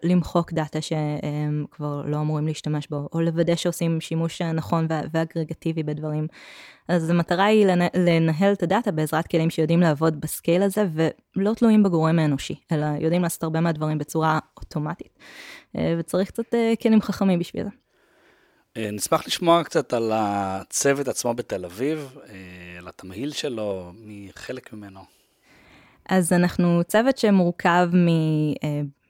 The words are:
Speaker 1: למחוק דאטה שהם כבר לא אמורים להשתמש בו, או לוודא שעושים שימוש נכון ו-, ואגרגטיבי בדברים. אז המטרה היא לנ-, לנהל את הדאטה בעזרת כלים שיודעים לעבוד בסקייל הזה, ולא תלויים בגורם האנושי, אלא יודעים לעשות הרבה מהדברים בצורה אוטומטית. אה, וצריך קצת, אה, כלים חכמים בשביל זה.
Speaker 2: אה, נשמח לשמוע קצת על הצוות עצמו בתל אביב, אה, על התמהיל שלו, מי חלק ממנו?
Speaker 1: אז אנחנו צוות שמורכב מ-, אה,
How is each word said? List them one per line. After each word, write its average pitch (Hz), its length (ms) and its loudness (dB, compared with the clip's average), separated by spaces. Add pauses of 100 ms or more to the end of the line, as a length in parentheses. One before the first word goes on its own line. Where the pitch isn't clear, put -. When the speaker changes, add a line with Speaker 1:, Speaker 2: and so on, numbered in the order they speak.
Speaker 1:
למחוק 170 500 0
דאטה 156 280 -4
שהם 151 880 -4
כבר 147 340 -6
לא 147 120 -2
אמורים 151 300 -2
להשתמש 151 400 -4
בו, 147 260 -6
או 165 80 -2
לוודא 165 340 2
שעושים 165 460 -2
שימוש 165 400 -4
נכון 160 480 -2
ו-, 156 240 -4
ואגרגטיבי 160 720 -4
בדברים. 151 440 -4 (600)
אז 165 220 0
המטרה 175 360 2
היא 214 200 6
לנ-, 175 320 2
לנהל 170 560 4
את 190 100 -2
הדאטה 190 280 0
בעזרת 160 360 -2
כלים 165 220 0
שיודעים 165 320 2
לעבוד 156 400 2
בסקייל 170 420 0
הזה, 202 300 2
ולא 196 600 -2
תלויים 220 300 6
בגורם 165 360 4
האנושי, 151 360 0 (160)
אלא 151 140 0 (140)
יודעים 170 220 0
לעשות 170 220 -4
הרבה 160 180 -2
מהדברים 156 360 0
בצורה 156 420 0 (180)
אוטומטית. - 640 -10 (560)
אה, 165 240 0
וצריך 180 280 -2
קצת, - 260 -6
אה, 226 280 2
כלים 220 200 6
חכמים 190 380 0
בשביל - 240 -6
זה. 202 60 -6 (1080)
Speaker 2:
אה, 110 140 -4
נשמח 107 360 -2
לשמוע 170 360 2
קצת 143 300 -2
על 117 200 0
הצוות 104 920 -2
עצמו 120 260 -2
בתל 107 320 -6
אביב, 135 520 -6 (120)
אה, 101 60 -16 (440)
על 90 80 -18
התמהיל 95 440 -10
שלו, 104 640 -6
מי 104 400 -16
חלק - 380 -14
ממנו? 98 260 -18 (1120)
Speaker 1:
אז 185 240 2
אנחנו 175 540 4
צוות 247 300 2
שמורכב 180 760 4
מ-, 156 600 4 (100)
אה, 147 180 -2 (280)